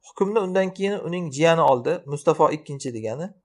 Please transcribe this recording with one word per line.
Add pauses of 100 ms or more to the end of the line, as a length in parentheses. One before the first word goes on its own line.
Hukmni
undan
keyin
uning
jiyani
oldi, (120)
Mustafa
ikkinchi
degani. (180)